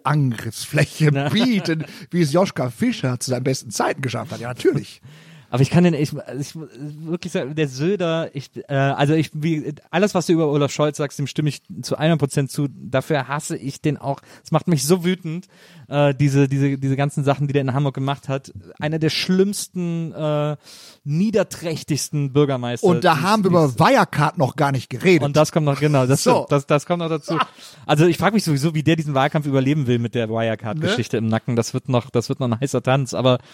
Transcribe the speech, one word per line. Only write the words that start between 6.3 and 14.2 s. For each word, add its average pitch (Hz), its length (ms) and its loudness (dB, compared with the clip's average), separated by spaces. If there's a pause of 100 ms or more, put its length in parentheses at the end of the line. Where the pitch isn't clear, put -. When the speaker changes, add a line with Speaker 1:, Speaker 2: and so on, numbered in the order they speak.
Speaker 2:
ich 143 160 -10
wirklich 156 800 -12
sagen, 151 240 -6
der 156 100 0
Söder, 165 680 -2
ich, - 180 -12 (160)
äh, 143 60 -4
also 139 400 2
ich, 160 200 0
wie, 151 400 -4 (160)
alles, 190 240 2
was 175 120 -2
du 185 80 4
über 160 140 2
Olaf 143 220 0
Scholz 151 280 -2
sagst, 147 200 -6
dem 143 80 -4
stimme - 220 -2
ich - 140 -6 (200)
zu - 160 -6
hundert 156 220 2
Prozent 139 320 -2
zu. 143 180 -2
Dafür 131 560 -4
hasse 147 300 -8
ich 131 260 -10
den 151 140 0
auch. 139 240 -8 (240)